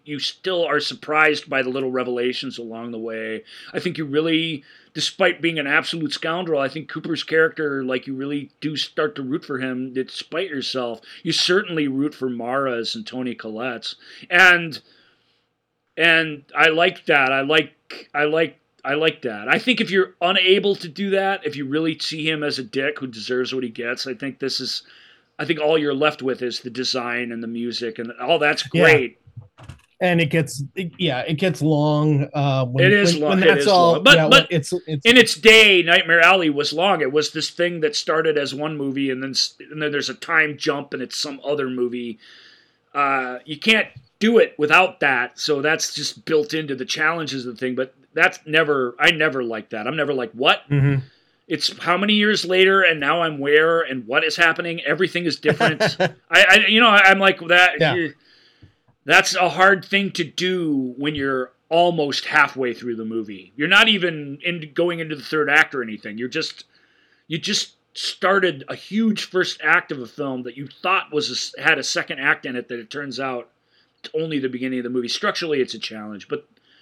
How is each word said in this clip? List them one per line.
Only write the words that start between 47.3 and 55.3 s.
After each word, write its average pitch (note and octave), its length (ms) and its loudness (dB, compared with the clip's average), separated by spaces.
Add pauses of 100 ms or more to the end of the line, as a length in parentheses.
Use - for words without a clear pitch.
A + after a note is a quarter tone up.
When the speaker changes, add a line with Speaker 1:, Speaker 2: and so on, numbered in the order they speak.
Speaker 1:
of B2 80 -10
the - 40 -18
thing, B2+ 160 -4
but B2+ 200 -6 (180)
that's F3 340 0
never, D3 540 0
I D#3+ 100 6
never D3+ 320 0
like A2+ 280 -8
that. A2 180 -6
I'm D#3 80 -4
never D3 180 -2
like, B2 180 -6
"What?" D3+ 280 0 (100)
Speaker 2:
Mm-hmm. C#3 300 2 (480)
Speaker 1:
It's - 300 -4
how F3 200 -2
many G#3 160 0
years G#3 300 0
later, F#3+ 380 4
and E3 180 2
now D#3+ 220 0
I'm D#3 180 -4
where, D#3 400 4
and C3 260 -6
what C#3+ 160 0
is D#3 140 -2
happening? E3+ 500 0
Everything F3 380 -2
is D#3 160 -4